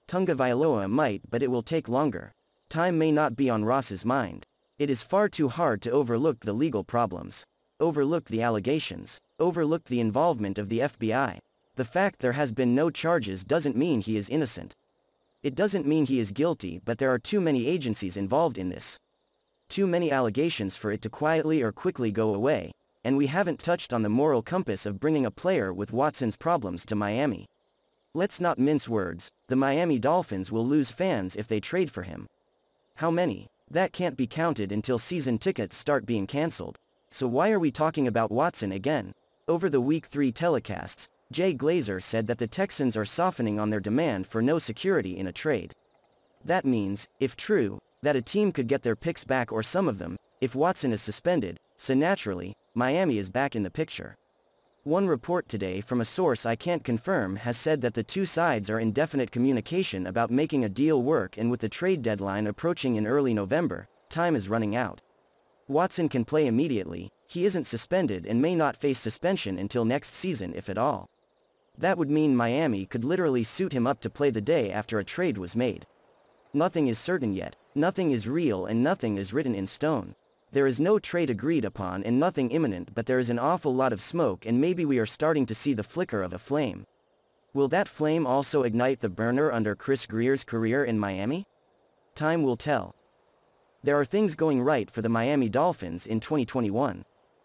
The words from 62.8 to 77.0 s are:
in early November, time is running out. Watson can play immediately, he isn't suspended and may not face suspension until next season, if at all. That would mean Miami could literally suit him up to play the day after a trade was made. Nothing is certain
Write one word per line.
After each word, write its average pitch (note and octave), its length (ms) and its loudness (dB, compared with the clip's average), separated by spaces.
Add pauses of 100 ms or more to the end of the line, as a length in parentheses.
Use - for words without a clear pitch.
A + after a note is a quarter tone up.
in G#2+ 100 0
early C3 260 2
November, G#2 540 0 (220)
time E3 260 2
is F#2+ 140 -2
running A2 260 0
out. A2 260 -4 (680)
Watson E3 400 2
can B2 160 0
play D#3 220 2
immediately, G#2 640 0 (180)
he F3 160 -2
isn't F3+ 220 0
suspended A#2 640 -2
and A2+ 120 2
may E3 140 2
not D3+ 220 2
face C#3 240 0
suspension A2 580 -2
until G2+ 260 -2
next B2 300 0
season, A#2 420 -4
if F#2+ 140 -8
at F#2+ 80 -6
all. A2+ 320 -2 (640)
That F3+ 220 0
would D3 140 0
mean D3+ 240 4
Miami A#2 500 2
could A#2 180 -4
literally D3 400 2
suit F#3 300 -2
him A#2+ 140 2
up C#3 140 0
to A2 100 -6
play C#3+ 180 0
the A2 120 0
day A2+ 300 2
after G#2+ 280 -4
a G2 40 -2
trade D#3 360 -2
was F2+ 160 -8
made. A#2+ 320 -2 (640)
Nothing D#3 340 2
is A2+ 120 0
certain C3+ 340 -2